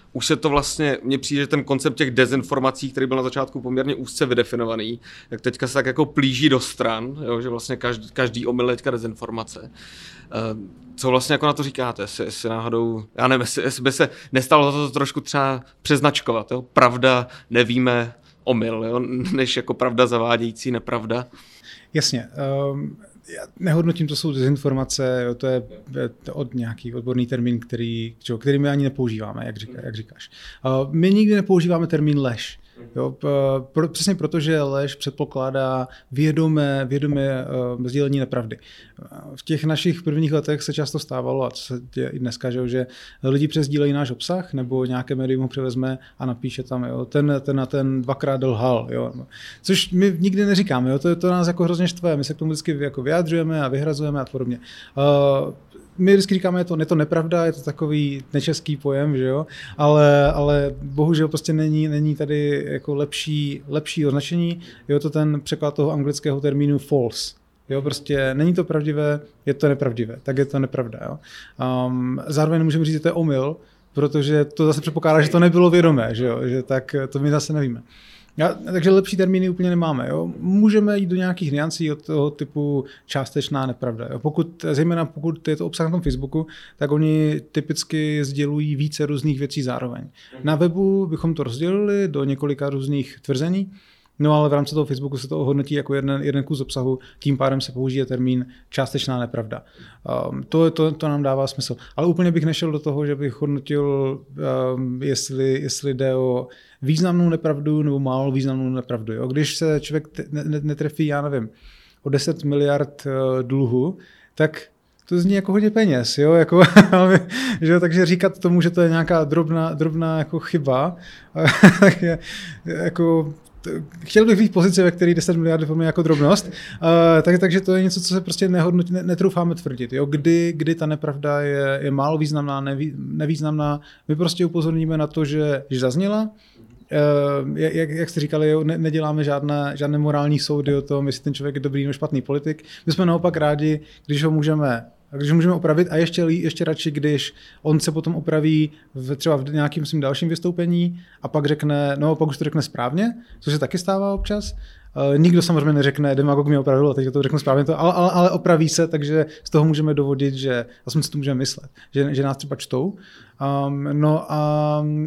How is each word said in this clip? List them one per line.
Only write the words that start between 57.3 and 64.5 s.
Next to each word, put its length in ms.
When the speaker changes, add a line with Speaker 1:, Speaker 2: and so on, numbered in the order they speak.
Speaker 2:
je 60
to 80
takový 640
nečeský 440
pojem, 400
že 80
jo, 220
ale, 540
ale 500
bohužel 460
prostě 240
není, 360
není 260
tady 540
jako 260
lepší, 720
lepší 380
označení, 540